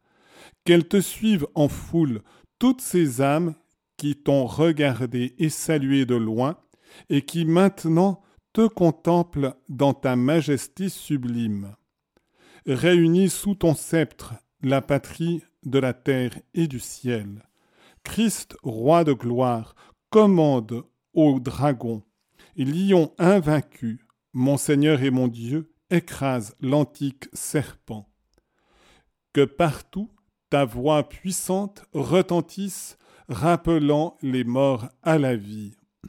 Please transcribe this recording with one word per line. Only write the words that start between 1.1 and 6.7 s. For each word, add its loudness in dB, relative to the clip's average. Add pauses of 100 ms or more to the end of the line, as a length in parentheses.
en 2
foule, -2 (360)
toutes 2
ces 0
âmes 0 (440)
qui -4
t'ont 0
regardé 0
et 0
salué 0
de 0
loin, -2 (540)